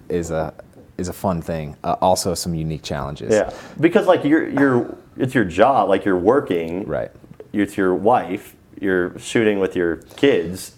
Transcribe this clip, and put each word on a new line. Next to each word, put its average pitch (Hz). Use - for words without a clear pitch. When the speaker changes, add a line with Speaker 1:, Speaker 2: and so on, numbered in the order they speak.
Speaker 1:
is 85
a, 80
is 90
a 87
fun 87
thing. 80
Uh, -
also 92
some 85
unique 78
challenges. 71
Speaker 2:
Yeah, 101
because, 170
like, 175
you're, 151
you're, 135
it's 131
your 113
job, 104
like, 98
you're 95
working. 90
Speaker 1:
Right. 64
Speaker 2:
It's 101
your 95
wife, 92
you're 92
shooting 107
with 95
your 85
kids, 92